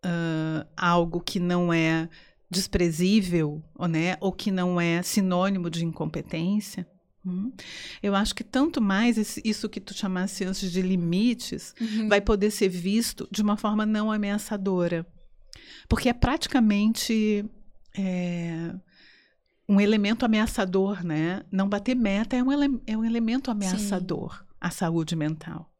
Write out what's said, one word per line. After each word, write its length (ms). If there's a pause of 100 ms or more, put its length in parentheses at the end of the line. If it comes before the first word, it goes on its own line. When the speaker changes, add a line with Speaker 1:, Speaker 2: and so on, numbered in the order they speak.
Speaker 1:
ah, 640 (100)
algo 420
que 200
não 340
é 340 (600)
desprezível, 920 (120)
ou, 120
né, 320
ou 120
que 200
não 280
é 220
sinônimo 680
de 160
incompetência, 1000 (380)
hum, 260 (520)
eu 120
acho 200
que 80
tanto 380
mais 360
esse, 260
isso 240
que 120
tu 140
chamasse 520
antes 260
de 100
limites, 1000
Speaker 2:
Uhum. 280
Speaker 1:
vai 140
poder 300
ser 180
visto 600
de 100
uma 160
forma 280
não 260
ameaçadora. 920 (840)
Porque 200
é 40
praticamente, 1300 (540)
é, 760 (960)
um 140
elemento 440
ameaçador, 800
né? 380 (100)
Não 160
bater 280
meta 400
é 80
um 80
ele-, 340
é 120
um 60
elemento 460
Speaker 2:
Sim. 80
Speaker 1:
ameaçador 880 (160)
à 80
saúde 460
mental 640